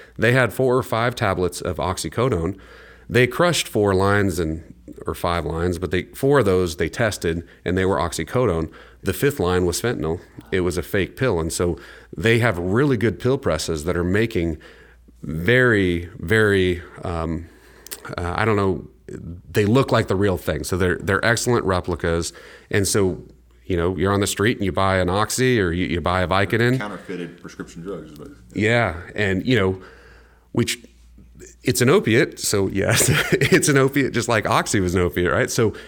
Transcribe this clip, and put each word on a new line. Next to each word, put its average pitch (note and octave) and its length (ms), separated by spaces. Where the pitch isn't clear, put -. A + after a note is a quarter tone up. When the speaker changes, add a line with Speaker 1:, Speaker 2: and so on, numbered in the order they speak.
Speaker 1:
They A2 140
had B2+ 200
four C3 240
or C3 60
five A#2+ 320
tablets F2+ 460
of F2 160
oxycodone. F#2 840
They B2 180
crushed E3 420
four G2+ 260
lines G2 440
and, D#2+ 360
or D#2+ 80
five F2 320
lines, E2+ 320
but E2 120
they, F#2 120
four C#3 260
of G#2+ 40
those F#2 320
they G#2 120
tested, F2+ 540
and F2+ 120
they F#2+ 100
were F#2+ 100
oxycodone. E2 720
The F#2+ 100
fifth C#3 280
line F2+ 260
was E2+ 140
fentanyl. F#2 400
It F#2+ 80
was F2 180
a E2 40
fake F#2 340
pill. G#2+ 240
And D#2+ 120
so F2 240
they A2+ 220
have A2 200
really A#2 380
good G#2+ 220
pill C3 200
presses D#2 460
that E2+ 120
are F2 80
making F2+ 540
very, F#2 840
very, F#2+ 640
um, E2 440
uh, F2 200
I G#2+ 80
don't A2 120
know, F#2+ 300
they G#2+ 140
look B2+ 280
like A2+ 160
the G2+ 80
real F#2+ 200
thing. D#2+ 260
So F#2 140
they're, F2 220
they're G2 260
excellent A#2+ 400
replicas. F2 680
And G2+ 160
so, F#2+ 340
you F#2 100
know, F2 200
you're F#2+ 160
on G2+ 80
the G2+ 60
street G#2 320
and G2+ 60
you F#2 80
buy F#2+ 260
an F2+ 100
Oxy A2 520
or F2 120
you, F2 140
you E2+ 140
buy F2+ 220
a E2+ 60
Vicodin. G#2+ 500
Speaker 2:
Counterfeited F2+ 640
prescription - 420
drugs. D#2+ 300
But D2 160
Speaker 1:
Yeah. G#2 460
And, F#2+ 280
you B2 140
know, F#2+ 240
which, A#2 260
it's - 160
an B2 80
opiate. C3+ 520
So G2 260
yes, F#2+ 420
<laughs> - 240
it's C3+ 360
an C#3 100
opiate, C3+ 340
just A#2 160
like A2 180
Oxy A#2 340
was F2+ 160
an F#2 40
opiate, F2 300
right? G#2 200
So A2 240